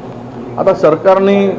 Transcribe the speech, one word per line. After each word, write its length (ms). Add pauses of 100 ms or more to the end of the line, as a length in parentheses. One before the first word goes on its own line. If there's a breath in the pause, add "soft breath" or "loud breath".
(580)
आता 160
सरकारने 840